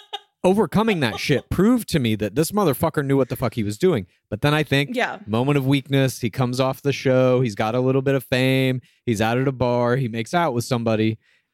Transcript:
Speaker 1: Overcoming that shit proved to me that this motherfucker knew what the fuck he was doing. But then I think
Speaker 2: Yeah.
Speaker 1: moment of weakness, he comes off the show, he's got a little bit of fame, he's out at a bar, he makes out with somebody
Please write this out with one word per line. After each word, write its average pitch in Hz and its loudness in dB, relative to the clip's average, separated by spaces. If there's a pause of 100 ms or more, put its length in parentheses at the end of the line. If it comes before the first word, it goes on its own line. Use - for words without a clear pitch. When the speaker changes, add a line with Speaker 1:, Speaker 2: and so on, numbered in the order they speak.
(440)
Speaker 1:
Overcoming 196 2
that 110 -2
shit - -2
proved 220 2
to 160 0
me 110 2
that 101 -4
this 151 0
motherfucker 160 0
knew 139 2
what 131 2
the 120 -6
fuck 117 -4
he 113 -2
was 104 -6
doing. 151 0 (200)
But 107 -6
then 147 2
I 151 2
think 139 -2
Speaker 2:
Yeah. 196 -4
Speaker 1:
moment 127 0
of 135 0
weakness, 135 0
he 113 -4
comes 123 -2
off 131 -2
the 135 0
show, 127 2
he's 110 -4
got 113 -2
a 127 0
little 131 0
bit 135 0
of 127 -4
fame, 131 0 (260)
he's 107 0
out 117 0
at 135 -2
a 143 0
bar, 123 0
he 131 -2
makes 113 -6
out 170 0
with 120 -2
somebody 110 0 (360)